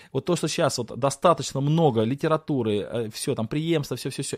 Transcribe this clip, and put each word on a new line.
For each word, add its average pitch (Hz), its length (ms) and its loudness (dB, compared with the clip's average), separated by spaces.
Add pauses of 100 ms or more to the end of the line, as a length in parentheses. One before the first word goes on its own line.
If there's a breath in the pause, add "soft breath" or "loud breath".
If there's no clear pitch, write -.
(120 loud breath)
Вот 135 120 -2
то, 175 120 2
что 165 120 -2
щас 151 300 0
вот 113 200 -8
достаточно 139 600 2
много 143 420 4
литературы, 127 880 0
э, 113 200 -4
всё - 240 -4
там, 113 120 -4
преемство, 151 500 -2
всё, 139 140 -8
всё, - 120 -6
всё, 143 160 -8